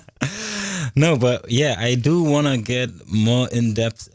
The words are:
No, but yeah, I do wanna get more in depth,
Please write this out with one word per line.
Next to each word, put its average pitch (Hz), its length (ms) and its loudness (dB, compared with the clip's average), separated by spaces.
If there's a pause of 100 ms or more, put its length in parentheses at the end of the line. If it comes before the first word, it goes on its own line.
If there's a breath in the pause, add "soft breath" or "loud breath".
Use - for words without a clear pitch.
(960 loud breath)
No, 156 200 4
but 123 360 0
yeah, 131 260 0
I 120 160 0
do 147 300 2
wanna 147 340 2
get 120 320 -4 (180)
more 113 440 2
in 117 240 0
depth, 113 400 -4